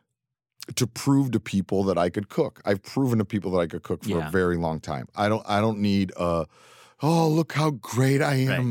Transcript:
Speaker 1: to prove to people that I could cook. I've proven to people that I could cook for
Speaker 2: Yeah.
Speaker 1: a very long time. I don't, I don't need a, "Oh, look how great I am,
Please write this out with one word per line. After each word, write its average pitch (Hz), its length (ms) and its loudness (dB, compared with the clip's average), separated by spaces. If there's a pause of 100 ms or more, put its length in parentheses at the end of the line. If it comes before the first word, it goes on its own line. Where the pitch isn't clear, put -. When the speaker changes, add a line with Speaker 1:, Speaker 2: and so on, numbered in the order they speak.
(760)
Speaker 1:
to 123 120 0
prove 139 440 2
to 110 80 2
people 98 440 0
that 95 140 2
I 90 120 4
could - 200 -6
cook. - 360 -4
I've 98 180 0
proven 123 360 0
to 104 60 0
people 98 260 -4
that 90 80 2
I 85 80 2
could 85 160 -8
cook - 200 -6
for 107 60 -6
Speaker 2:
Yeah. 82 180 0
Speaker 1:
a 78 40 -6
very 90 260 2
long 80 220 -2
time. 69 360 -8
I 104 140 2
don't, 107 180 0
I 101 120 2
don't 110 200 0
need 98 380 2
a, 85 280 0 (560)
"Oh, 160 260 2
look 156 260 0
how 151 180 0
great 135 500 0
I 147 140 2
am, 123 360 0